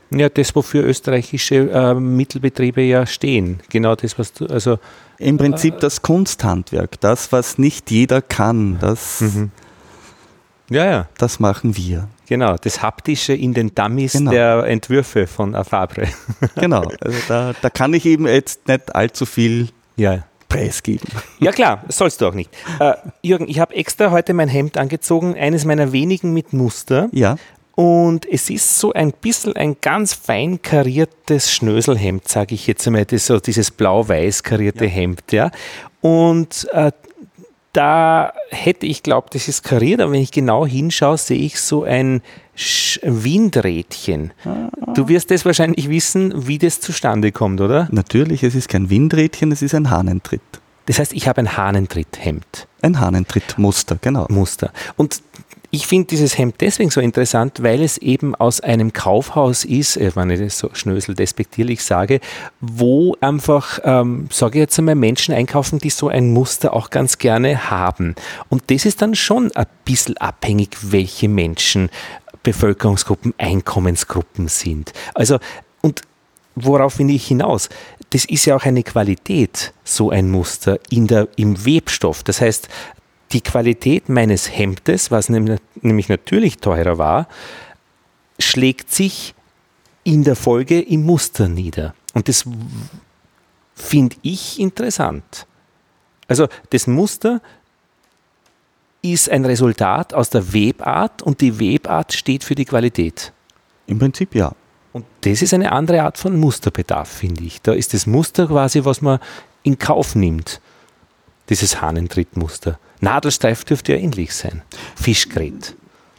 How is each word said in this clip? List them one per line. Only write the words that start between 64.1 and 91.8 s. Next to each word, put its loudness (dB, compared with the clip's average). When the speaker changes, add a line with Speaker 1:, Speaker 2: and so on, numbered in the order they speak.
Speaker 1:
sage 0
ich 4
jetzt 0
einmal, 2
Menschen 2
einkaufen, 0
die -4
so -2
ein 2
Muster 0
auch -4
ganz -2
gerne 2
haben. -2
Und 0
das 2
ist 0
dann 2
schon 0
ein -2
bisschen -2
abhängig, -2
welche 0
Menschen, 0
Bevölkerungsgruppen, 0
Einkommensgruppen -2
sind. -6
Also, 2
und 0
worauf 2
will 4
ich 0
hinaus? 0
Das 0
ist 0
ja 4
auch -2
eine 2
Qualität, -2
so 0
ein 2
Muster 0
in 2
der, 4
im 0
Webstoff. 0
Das -2
heißt, 0
die -2
Qualität 0
meines 2
Hemdes, -2
was 0
nem-, 0
nämlich 2
natürlich 0
teurer 0
war, 2
schlägt 0
sich -4
in 4
der 6
Folge 2
im 0
Muster 2
nieder. -6